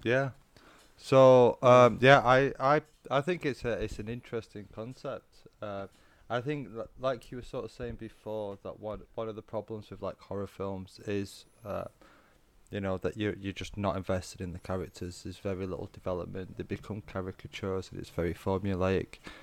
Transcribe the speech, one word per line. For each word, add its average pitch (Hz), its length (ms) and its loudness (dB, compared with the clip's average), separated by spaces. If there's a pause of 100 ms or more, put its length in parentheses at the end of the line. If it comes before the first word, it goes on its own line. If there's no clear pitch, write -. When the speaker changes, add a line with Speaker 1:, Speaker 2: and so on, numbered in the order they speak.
Speaker 1:
yeah. 131 260 2 (680)
So, 131 640 8
um, 123 400 8
Speaker 2:
Yeah. 135 220 10
Speaker 1:
yeah, 127 360 4
I, 139 180 4
I, 147 40 0 (280)
I 135 120 2
think 165 240 -4
it's 135 200 -4
a, 120 80 -2
it's 104 260 -6
an 107 80 -10
interesting 113 640 -10
concept. - 760 -12 (140)
Uh, 98 260 -8 (420)
I 120 120 -2
think, 139 320 -6
li-, 113 100 -8 (160)
like 127 320 -4
you 127 60 -10
were 120 60 -10
sort 120 220 -8
of - 60 -14
saying 117 240 -10
before, 107 680 -10
that 92 160 -12
one, 104 220 -10 (140)
one 113 120 -6
of 107 80 -8
the 107 60 -10
problems 107 480 -10
with, 95 120 -14
like, 92 180 -8
horror 98 280 -8
films 95 600 -10
is, 101 380 -6 (200)
uh, 95 200 -6 (840)
you 101 100 -6
know, 95 200 -2
that 90 180 -4
you're, 104 160 -2
you're 98 180 -8
just - 260 -10
not 98 200 0
invested 92 440 -6
in 90 120 -8
the 87 60 -12
characters. 90 640 -8
There's 95 160 -12
very 98 260 -4
little 95 260 -8
development. 92 640 -8
They 85 60 -8
become 101 380 -8
caricatures, 95 920 -8
and 90 80 -12
it's - 120 -12
very 85 220 -2
formulaic. 95 840 0 (260)